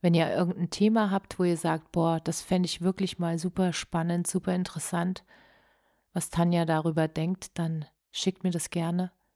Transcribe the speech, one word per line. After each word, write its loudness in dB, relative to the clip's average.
wenn 6
ihr 4
irgendein 0
Thema 4
habt, -4
wo 2
ihr 2
sagt, -2
„Boah, 2
das -4
fände 2
ich -6
wirklich -2
mal -2
super 0
spannend, -2
super -2
interessant, -4
was -4
Tanja 2
darüber 2
denkt“, -6
dann -4
schickt -4
mir 2
das -4
gerne. -2